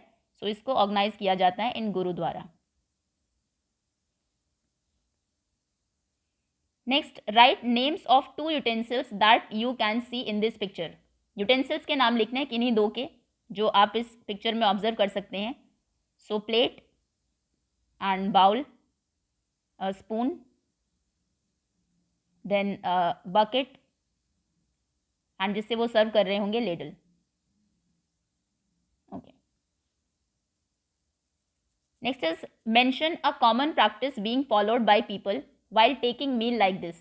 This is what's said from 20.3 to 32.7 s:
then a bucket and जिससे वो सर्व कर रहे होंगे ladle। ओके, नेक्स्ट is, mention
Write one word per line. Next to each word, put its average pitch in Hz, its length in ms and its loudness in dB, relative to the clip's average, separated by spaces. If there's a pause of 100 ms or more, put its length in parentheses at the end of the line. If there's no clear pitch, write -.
then 202 240 0 (160)
a 175 280 0 (140)
bucket 214 380 0 (1800)
and 202 120 -2
जिससे 214 220 -6
वो 233 120 -2
सर्व 226 220 2
कर 214 160 2
रहे 196 120 -2
होंगे 208 240 -2
ladle। 165 300 -6 (2250)
ओके, - 180 -16 (2750)
नेक्स्ट 262 200 -4
is, 330 200 -4 (240)
mention 262 480 2 (100)